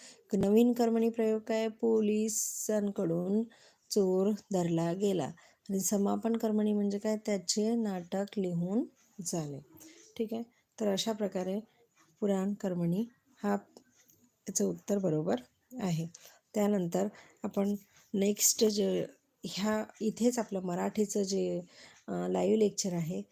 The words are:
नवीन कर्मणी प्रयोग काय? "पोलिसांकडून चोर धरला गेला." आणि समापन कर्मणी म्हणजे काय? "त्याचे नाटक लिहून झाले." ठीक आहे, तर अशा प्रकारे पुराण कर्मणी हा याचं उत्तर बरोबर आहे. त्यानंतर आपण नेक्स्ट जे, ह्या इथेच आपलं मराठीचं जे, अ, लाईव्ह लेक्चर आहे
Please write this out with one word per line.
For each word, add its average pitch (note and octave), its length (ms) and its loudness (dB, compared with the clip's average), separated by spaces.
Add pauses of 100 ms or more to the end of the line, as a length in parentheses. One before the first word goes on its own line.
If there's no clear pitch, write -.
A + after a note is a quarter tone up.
(360)
नवीन G#3+ 360 6
कर्मणी A3+ 360 2
प्रयोग A3 320 0
काय? A3 280 -2
"पोलिसांकडून G#3+ 1700 0 (480)
चोर F#3+ 400 4 (220)
धरला E3+ 400 2
गेला." F#3+ 380 0 (400)
आणि G3 100 0
समापन G#3 560 0
कर्मणी G#3+ 360 2
म्हणजे G3+ 260 0
काय? G#3+ 180 -2 (100)
"त्याचे G#3 480 0
नाटक G3 640 -4
लिहून F#3 460 0 (420)
झाले." C#3+ 340 -6 (560)
ठीक A3 180 -4
आहे, A3+ 80 -6 (360)
तर G#3+ 100 0
अशा G3 240 0
प्रकारे G3 460 -2 (640)
पुराण G3 320 2
कर्मणी F3+ 500 0 (380)
हा G3+ 140 2 (880)
याचं G3+ 180 -2
उत्तर F#3+ 340 -2
बरोबर F3+ 420 0 (400)
आहे. E3 260 -2 (480)
त्यानंतर G3+ 540 2 (340)
आपण G3+ 320 0 (400)
नेक्स्ट G#3 500 2
जे, F#3+ 400 2 (400)
ह्या G#3+ 400 -2 (160)
इथेच A#3 380 2
आपलं G3+ 240 -4
मराठीचं G3 600 0
जे, F#3 400 -2 (460)
अ, - 40 -6 (160)
लाईव्ह F#3 300 2
लेक्चर G3+ 340 0
आहे F3 400 -4